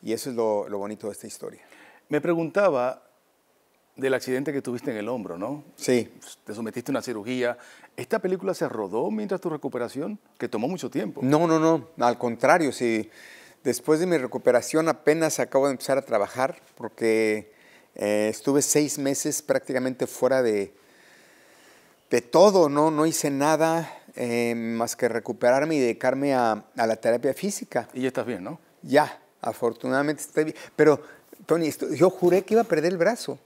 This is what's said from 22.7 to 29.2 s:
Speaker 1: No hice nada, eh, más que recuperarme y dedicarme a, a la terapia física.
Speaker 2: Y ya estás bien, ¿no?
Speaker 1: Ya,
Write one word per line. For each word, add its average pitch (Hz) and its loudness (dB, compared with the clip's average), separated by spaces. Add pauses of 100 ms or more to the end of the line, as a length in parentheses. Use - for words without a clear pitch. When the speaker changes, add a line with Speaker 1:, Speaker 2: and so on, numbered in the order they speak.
Speaker 1:
No 156 2
hice 160 -2
nada, 156 0 (200)
eh, 117 -2
más 117 -4
que 123 0
recuperarme 123 0
y 147 2
dedicarme 131 0
a, 113 2 (100)
a 117 0
la 110 2
terapia 120 0
física. 185 -6
Speaker 2:
Y 127 -8
ya 131 -2
estás 127 -4
bien, 107 -8
¿no? 139 -12 (220)
Speaker 1:
Ya, 147 0 (200)